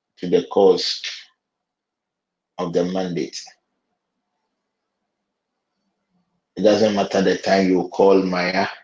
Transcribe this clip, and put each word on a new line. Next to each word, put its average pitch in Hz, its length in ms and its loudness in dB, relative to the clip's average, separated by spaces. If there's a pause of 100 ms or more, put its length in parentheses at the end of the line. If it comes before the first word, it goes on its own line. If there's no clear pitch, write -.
(180)
to 90 100 -10
the 87 220 0
cause 95 520 2 (1600)
of 87 140 -8
the 87 120 0
mandate. 92 580 -6 (3250)
It 92 60 -6
doesn't 104 320 2
matter 98 280 -2
the 90 160 0
time 98 300 0
you 90 200 0
call 98 340 4
Maya. 90 440 -4 (180)